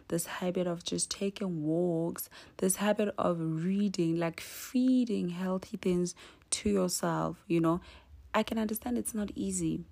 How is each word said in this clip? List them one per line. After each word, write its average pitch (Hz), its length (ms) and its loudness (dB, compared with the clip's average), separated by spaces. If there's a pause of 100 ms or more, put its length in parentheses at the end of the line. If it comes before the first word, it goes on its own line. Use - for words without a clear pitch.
this 170 180 -2
habit 180 400 -2
of 175 180 -4
just - 260 -2
taking 190 540 -4
walks, 170 680 0 (280)
this 185 180 2
habit 208 420 2
of 175 220 2
reading, 165 760 2
like, 165 240 -2
feeding 247 920 2
healthy 185 460 -4
things 180 380 2 (360)
to - 200 0
yourself, 170 680 0 (100)
you 170 140 2
know. 165 200 4 (540)
I 214 80 4
can 220 160 -2
understand 220 380 -2
it's 220 180 -4
not 208 200 -2
easy. 175 580 -2